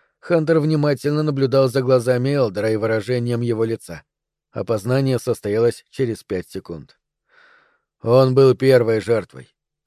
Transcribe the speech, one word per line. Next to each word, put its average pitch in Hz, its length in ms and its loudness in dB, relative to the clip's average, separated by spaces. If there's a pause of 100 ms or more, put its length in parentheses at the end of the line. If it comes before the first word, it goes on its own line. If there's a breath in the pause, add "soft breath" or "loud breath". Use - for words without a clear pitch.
(200 soft breath)
Хантер 160 400 0
внимательно 147 640 0
наблюдал 135 460 0
за 131 120 -2
глазами 127 480 2
Элдера 110 420 -2
и 110 40 0
выражением 117 680 -2
его 113 220 -2
лица. 110 400 -8 (480)
Опознание 117 680 -2
состоялось 110 680 -2
через 117 340 -6
пять 92 260 -8
секунд. - 500 -16 (1000 soft breath)
«Он 127 340 4
был 131 200 6
первой 120 440 4
жертвой», - 540 -4 (340)